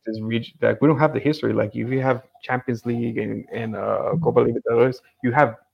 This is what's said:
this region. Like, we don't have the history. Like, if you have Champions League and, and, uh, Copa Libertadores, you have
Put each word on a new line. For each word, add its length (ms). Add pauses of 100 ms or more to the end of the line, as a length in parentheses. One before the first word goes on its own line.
this 140
region. 420
Like, 200
we 80
don't 100
have 140
the 80
history. 320
Like, 220
if 140
you 120
have 220 (200)
Champions 420
League 320
and, 360
and, 220
uh, 460
Copa 200
Libertadores, 560 (260)
you 80
have 240 (180)